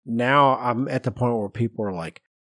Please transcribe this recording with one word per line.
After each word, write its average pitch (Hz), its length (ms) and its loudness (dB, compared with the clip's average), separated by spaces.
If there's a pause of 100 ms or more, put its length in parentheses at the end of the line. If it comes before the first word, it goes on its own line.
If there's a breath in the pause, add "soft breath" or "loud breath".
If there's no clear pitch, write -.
now 131 500 4
I'm 123 320 -2
at 131 140 -4
the - 80 -4
point 120 260 -2
where 104 140 -4
people 110 340 -4
are 98 80 -4
like, 82 300 -10 (260)